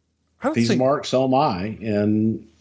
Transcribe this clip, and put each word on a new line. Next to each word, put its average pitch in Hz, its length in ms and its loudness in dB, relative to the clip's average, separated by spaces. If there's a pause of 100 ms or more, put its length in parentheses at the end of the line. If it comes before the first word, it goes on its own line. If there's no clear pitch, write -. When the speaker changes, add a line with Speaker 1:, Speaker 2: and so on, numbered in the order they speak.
(420)
Speaker 1:
I 254 60 -2
don't 311 80 -2
Speaker 2:
these 117 120 2
Speaker 1:
think 120 120 0
Speaker 2:
marks, 135 300 0
so 131 160 2
am 131 80 0
I. 110 480 0
And, 107 640 0 (140)